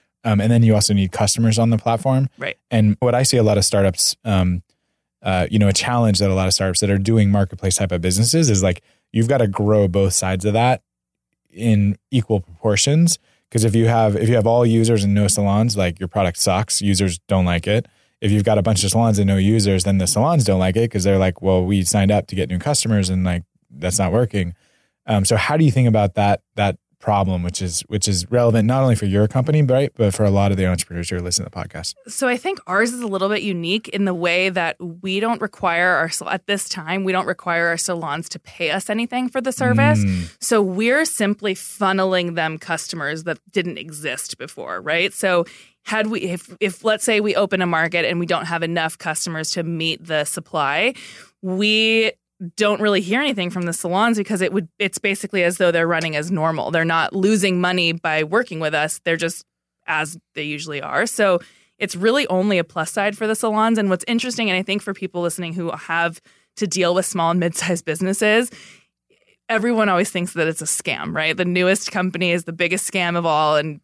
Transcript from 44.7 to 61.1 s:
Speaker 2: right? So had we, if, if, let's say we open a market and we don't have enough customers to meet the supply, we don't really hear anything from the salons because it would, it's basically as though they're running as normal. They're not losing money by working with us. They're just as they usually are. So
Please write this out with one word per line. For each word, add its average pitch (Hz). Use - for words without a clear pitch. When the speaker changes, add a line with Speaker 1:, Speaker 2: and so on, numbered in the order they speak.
Speaker 2:
right? 170
So 180
had 214
we, 220
if, 180
if, 214
let's 214
say 214
we 208
open 190
a 180
market 165
and 170
we 175
don't 165
have 165
enough 165
customers 160
to 175
meet 165
the 156
supply, 156
we 220
don't 208
really 202
hear 208
anything 202
from 180
the 175
salons 202
because 196
it 185
would, 185
it's 196
basically 196
as 175
though 175
they're 165
running 165
as 151
normal. 160
They're 165
not 165
losing 190
money 180
by 156
working 170
with 156
us. 156
They're 165
just 165
as 156
they 151
usually 147
are. 156
So 196